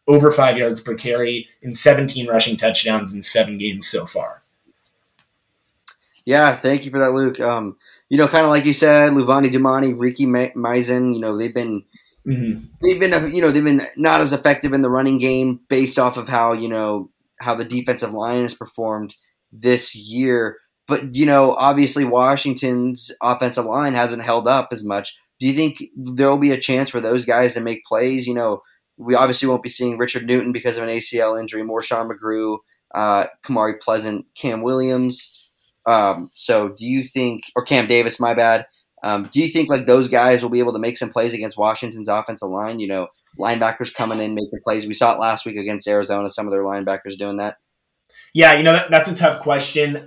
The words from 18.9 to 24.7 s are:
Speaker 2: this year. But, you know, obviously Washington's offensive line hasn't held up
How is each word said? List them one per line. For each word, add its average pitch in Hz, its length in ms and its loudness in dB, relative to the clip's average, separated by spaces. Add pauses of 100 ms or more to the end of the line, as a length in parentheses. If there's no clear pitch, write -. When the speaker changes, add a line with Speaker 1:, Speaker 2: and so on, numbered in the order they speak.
Speaker 2:
this 120 440 0
year. 113 640 -2 (280)
But, 135 280 -4
you 143 100 2
know, 139 280 6
obviously 143 520 2
Washington's 127 1040 0 (120)
offensive 123 420 -2
line 131 300 -2
hasn't 117 300 -2
held 117 220 0
up 131 260 2